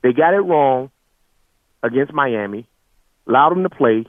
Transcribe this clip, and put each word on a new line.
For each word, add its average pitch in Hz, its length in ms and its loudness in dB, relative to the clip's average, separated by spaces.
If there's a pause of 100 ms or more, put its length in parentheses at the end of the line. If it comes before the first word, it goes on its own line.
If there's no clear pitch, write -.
They 127 100 2
got 156 200 2
it 196 60 2
wrong 143 520 0 (920)
against 135 320 -4
Miami, 113 520 -4 (640)
allowed 139 240 4
him 185 100 -2
to 185 80 -2
play 113 380 0